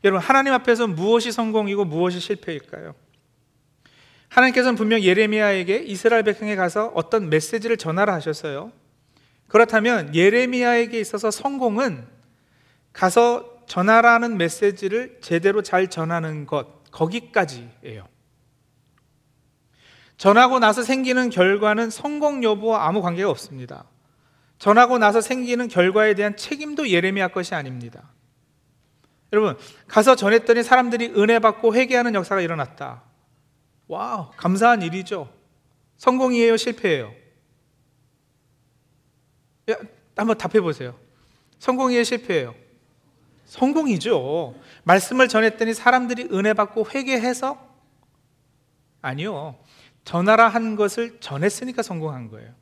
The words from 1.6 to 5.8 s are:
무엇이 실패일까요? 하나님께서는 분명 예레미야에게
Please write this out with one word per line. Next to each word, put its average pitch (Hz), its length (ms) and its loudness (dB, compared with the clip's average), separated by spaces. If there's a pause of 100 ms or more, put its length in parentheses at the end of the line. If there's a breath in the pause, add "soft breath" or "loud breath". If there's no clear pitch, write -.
무엇이 175 340 -2
실패일까요? - 720 -10 (1300 soft breath)
하나님께서는 254 480 4
분명 220 260 2
예레미야에게 202 840 2